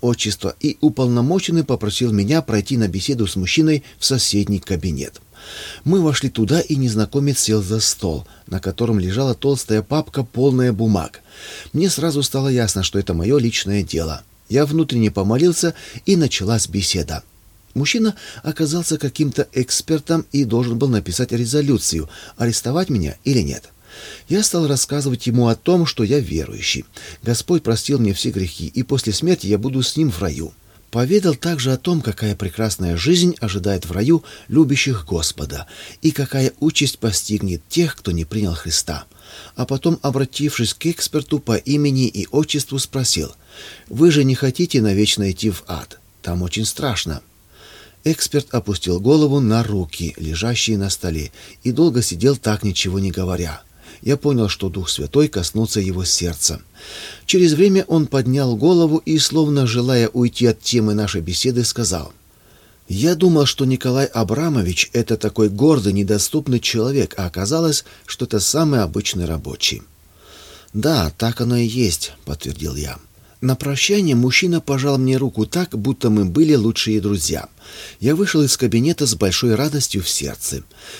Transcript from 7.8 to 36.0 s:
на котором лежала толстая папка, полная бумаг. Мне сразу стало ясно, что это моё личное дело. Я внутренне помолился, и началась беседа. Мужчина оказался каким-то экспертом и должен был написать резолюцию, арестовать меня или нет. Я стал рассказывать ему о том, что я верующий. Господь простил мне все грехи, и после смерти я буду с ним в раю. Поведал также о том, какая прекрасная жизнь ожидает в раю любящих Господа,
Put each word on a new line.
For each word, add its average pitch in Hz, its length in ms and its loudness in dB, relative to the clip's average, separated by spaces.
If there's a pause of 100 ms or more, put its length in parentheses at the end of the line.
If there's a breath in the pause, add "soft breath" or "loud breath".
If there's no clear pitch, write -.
на 92 120 -4
котором 110 400 0
лежала 110 360 0
толстая 127 460 0
папка, 143 420 -2
полная 127 500 2
бумаг. 104 480 0 (520 loud breath)
Мне 170 160 2
сразу 147 340 0
стало 135 260 -2
ясно, 113 340 0
что - 160 -2
это 98 140 -2
моё 95 240 2
личное 104 460 0
дело. 80 380 -6 (280)
Я 139 160 2
внутренне 143 460 0
помолился, 147 640 2 (320 loud breath)
и 196 120 4
началась 113 500 0
беседа. 87 560 -4 (500)
Мужчина 208 420 0 (280 loud breath)
оказался 156 540 -2
каким-то 143 560 -2
экспертом 156 800 -2
и 139 100 2
должен 117 340 0
был 139 120 2
написать 107 420 0
резолюцию, 117 800 0 (260 loud breath)
арестовать 120 540 -2
меня 87 340 -2
или 135 160 2
нет. 71 300 -4 (580 loud breath)
Я 196 160 2
стал 165 240 0
рассказывать 139 600 -2
ему 120 200 4
о 113 80 4
том, 170 300 2
что - 180 -2
я 110 160 2
верующий. 78 640 -4 (400 loud breath)
Господь 151 400 0
простил 117 360 0
мне 107 140 2
все - 180 -4
грехи, 90 360 -4
и 127 160 -4
после 123 300 -2
смерти 165 340 0
я 104 100 4
буду 127 260 -2
с - 120 -4
ним 151 160 0
в 82 80 -6
раю. 80 320 -6 (380 soft breath)
Поведал 156 460 2
также 135 360 -2
о 131 60 0
том, 165 240 -2
какая 107 340 -2
прекрасная 92 600 -2
жизнь 170 420 2
ожидает 98 460 -2
в 87 60 -8
раю 131 320 2 (240 loud breath)
любящих 135 580 2
Господа, 71 640 -6 (340 loud breath)